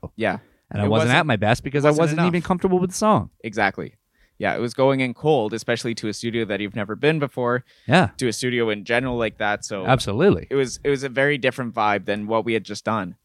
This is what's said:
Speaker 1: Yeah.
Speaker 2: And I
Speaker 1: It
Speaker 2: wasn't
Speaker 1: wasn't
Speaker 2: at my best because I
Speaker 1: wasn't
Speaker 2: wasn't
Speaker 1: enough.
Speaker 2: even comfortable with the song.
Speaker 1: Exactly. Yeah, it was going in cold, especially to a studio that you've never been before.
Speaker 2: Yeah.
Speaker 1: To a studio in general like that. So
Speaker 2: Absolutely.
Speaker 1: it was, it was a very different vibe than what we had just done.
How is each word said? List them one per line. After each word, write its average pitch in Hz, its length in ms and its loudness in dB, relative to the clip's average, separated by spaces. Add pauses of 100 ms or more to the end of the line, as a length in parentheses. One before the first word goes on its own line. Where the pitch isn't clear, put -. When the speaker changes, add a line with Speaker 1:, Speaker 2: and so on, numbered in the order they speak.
(180)
Speaker 1:
Yeah. 104 220 -2 (300)
Speaker 2:
And 101 120 -4
I 104 40 2
Speaker 1:
It 104 40 2
Speaker 2:
wasn't 107 180 4
Speaker 1:
wasn't 131 120 4
Speaker 2:
at 165 60 2
my 123 120 2
best 104 260 2
because 139 220 -2
I 151 60 8
Speaker 1:
wasn't 151 100 4
Speaker 2:
wasn't 160 180 2
Speaker 1:
enough. 170 120 4
Speaker 2:
even 170 100 0
comfortable 185 380 2
with 180 100 0
the 185 80 -10
song. 208 320 2 (160)
Speaker 1:
Exactly. 101 480 -2 (460)
Yeah, 101 160 0
it - 40 -4
was 117 160 -4
going 135 240 4
in 127 160 -2
cold, 131 360 0
especially 117 440 -4
to 110 140 -6
a 101 40 -6
studio 113 320 -4
that 98 140 -4
you've 101 160 -6
never 107 200 -6
been 151 220 2
before. 127 460 -2 (240)
Speaker 2:
Yeah. 147 300 4
Speaker 1:
To 127 100 -2
a 107 60 0
studio 120 360 -2
in 104 140 -4
general 123 340 -2
like 110 220 -2
that. 104 260 -2
So 98 220 -6
Speaker 2:
Absolutely. 123 640 2
Speaker 1:
it - 40 -4
was, 127 280 -2
it 143 80 0
was 131 100 -2
a 139 80 -6
very 139 300 0
different 120 340 -2
vibe 104 320 0
than 104 220 -4
what 110 180 0
we 117 80 0
had 107 100 0
just - 220 -10
done. 104 400 -2